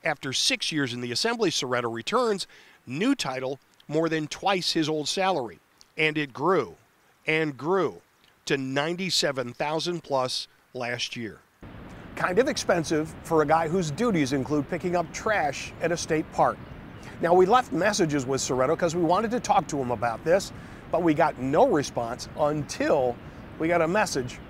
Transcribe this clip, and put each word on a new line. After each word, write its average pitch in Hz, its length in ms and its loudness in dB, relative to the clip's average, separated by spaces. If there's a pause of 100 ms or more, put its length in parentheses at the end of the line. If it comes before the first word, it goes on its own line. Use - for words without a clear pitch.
After 147 280 -2
six - 380 0
years 139 220 0
in 123 80 -8
the 120 100 -6
Assembly, 226 400 0
Soretto 123 420 -2
returns. 208 540 0 (400)
New 185 280 0
title, 131 440 -6 (300)
more 160 200 2
than 160 200 0
twice 185 440 0
his 156 160 2
old 151 200 -2
salary. 180 500 0 (380)
And 156 200 0
it 147 160 -2
grew 127 440 2 (500)
and 156 300 0
grew 147 460 -2 (420)
to 143 140 0
ninety-seven 143 920 -2
thousand 160 500 -4
plus 131 460 -2 (260)
last 123 420 -6
year. 107 220 -10 (800)
Kind 180 240 0
of 262 80 4
expensive 160 760 0
for 160 180 4
a 151 60 4
guy 160 220 4
whose 170 220 0
duties 151 440 2
include 139 340 0
picking 175 280 -2
up 170 180 -2
trash 180 640 -2
at 170 120 0
a 170 40 0
state 160 360 -2
park. 127 260 4 (640)
Now, 170 100 4
we 185 140 10
left - 260 4
messages 160 540 2
with 135 160 0
Soretto 131 340 2
'cause 165 180 0
we 180 80 0
wanted 190 280 2
to 233 100 -2
talk 196 280 2
to 143 120 -2
him 123 120 0
about 113 320 -2
this, 180 280 2 (380)
but 170 140 2
we 160 100 6
got 151 240 2
no 147 300 4
response 127 600 -2 (100)
until 147 800 0 (440)
we 165 80 0
got 175 120 2
a 160 80 2
message 170 600 -2